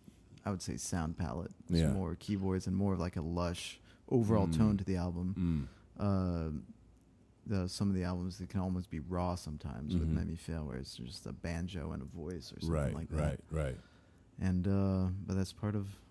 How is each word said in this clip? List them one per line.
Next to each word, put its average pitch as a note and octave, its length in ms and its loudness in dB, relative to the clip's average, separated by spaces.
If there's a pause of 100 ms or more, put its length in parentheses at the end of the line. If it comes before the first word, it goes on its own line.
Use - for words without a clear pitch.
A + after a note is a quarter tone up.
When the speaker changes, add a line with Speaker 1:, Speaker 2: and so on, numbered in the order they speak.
(440)
Speaker 1:
I G#2 60 -2
would F#2 100 -2
say, - 160 -4
sound E2+ 400 -2
palette. D#2+ 340 -4 (200)
It's E2+ 100 6
Speaker 2:
Yeah. D#2 120 6
Speaker 1:
more F2 240 -2
keyboards F#2+ 500 0
and F#2+ 100 0
more G2 160 4
of, F2+ 80 0
like, F2 160 -2
a E2+ 60 -2
lush F2 580 -2 (300)
overall A2 360 6
Speaker 2:
Mm. E2 120 4
Speaker 1:
tone G#2+ 180 6
to F#2+ 80 0
the F#2 120 2
album. F2 720 0 (300)
Speaker 2:
Mm. - 60 0
Speaker 1:
Uh, F2+ 460 2 (960)
the, F#2 220 2
some G2+ 200 0
of G2 60 4
the F#2 100 2
albums F2+ 340 -2
that F2+ 120 -6
can G2 100 0
almost F2+ 300 0
be D#2+ 100 -4
raw F2+ 340 0
sometimes D2+ 600 -4
with E2+ 100 4
Speaker 2:
Mm-hmm. D#2 120 2
Speaker 1:
Mamie E2 200 0
Fail, D#2+ 300 -4
where B1 100 -6
it's C2+ 200 -10
just - 300 -12
a - 60 -6
banjo E2+ 600 -4
and D2+ 100 -6
a C#2 40 -10
voice E2 480 -8
or - 60 -12
something E2 100 0
Speaker 2:
Right, D2 240 2
Speaker 1:
like D#2 160 -6
that. D#2 100 -2
Speaker 2:
right, D2 200 0 (100)
right. C#2+ 260 0 (640)
Speaker 1:
And, F#2 280 2
uh, F#2+ 400 4 (180)
but F#2+ 100 -2
that's F#2+ 160 0
part G#2+ 240 -2
of, G2 120 -2 (220)